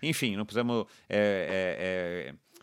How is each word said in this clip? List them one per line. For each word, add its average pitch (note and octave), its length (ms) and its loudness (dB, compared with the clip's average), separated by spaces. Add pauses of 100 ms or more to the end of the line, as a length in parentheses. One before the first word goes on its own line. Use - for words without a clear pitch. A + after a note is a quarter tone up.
Enfim, C3+ 360 0
não G#2+ 80 -2
precisamos, A#2 400 0 (240)
é, F#2 1200 0 (340)